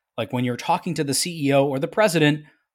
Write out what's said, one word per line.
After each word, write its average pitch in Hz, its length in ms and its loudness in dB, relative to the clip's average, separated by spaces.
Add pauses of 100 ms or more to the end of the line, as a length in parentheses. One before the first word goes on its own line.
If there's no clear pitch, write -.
(160)
Like, 113 160 -6
when 123 120 0
you're 123 120 -2
talking 185 380 -2
to 156 100 -2
the 139 100 -4
C 165 320 -4
E 139 60 2
O 139 120 6
or 139 140 -2
the 135 80 -4
president, 156 580 2 (300)